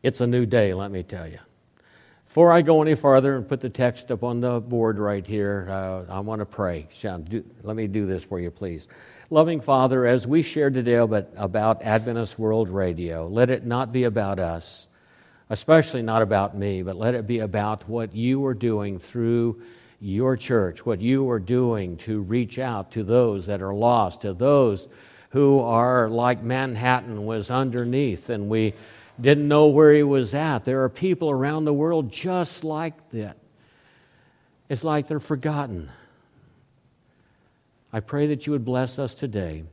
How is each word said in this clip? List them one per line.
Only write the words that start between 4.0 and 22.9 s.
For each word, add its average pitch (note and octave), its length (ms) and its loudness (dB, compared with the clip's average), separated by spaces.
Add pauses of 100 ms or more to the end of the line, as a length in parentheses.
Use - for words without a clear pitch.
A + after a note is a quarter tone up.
up A2+ 120 -4
on A#2+ 160 -2
the B2 220 -2
board A2+ 360 0
right G2+ 280 -2
here, G2+ 440 -4
uh, F#2+ 420 -8
I G2 100 -8
want G#2+ 180 -6
to G#2 60 -4
pray. E2+ 460 -6
Sean, F2 320 -10
do, G2+ 200 -8 (200)
let G#2+ 120 -8
me A2 120 -4
do G2+ 180 -2
this F#2 180 -4
for F#2 160 -8
you, F2 100 -6
please. E2+ 380 -10 (420)
Loving D#3+ 300 2
Father, C3 460 2
as A#2+ 200 2
we D3+ 160 2
share D3+ 280 0
today B2 260 0
about, A2 400 2
about G#2+ 480 0
Adventist A2+ 560 -2
World A2 300 0
Radio, E2+ 580 -4
let A#2+ 220 2
it B2+ 160 -2
not A#2+ 260 -4
be B2 140 0
about G2+ 340 -2
us, E2+ 480 -8 (640)
especially D3+ 520 2
not A2+ 200 2
about G2+ 360 0
me, G2 240 -4
but F#2 140 -6
let A2 180 -2
it A2 140 -6
be A#2 120 -2
about G#2 480 -4
what A2 280 -6
you C3 300 0
are C3 80 -2
doing G2+ 460 -2
through A#2 640 -2 (380)
your A2 360 -2
church, G2+ 500 -2
what G#2 160 -2
you C3 280 0
are A2+ 100 0
doing G#2 580 -2
to G#2+ 240 -6
reach G#2+ 360 -4
out A#2+ 340 -8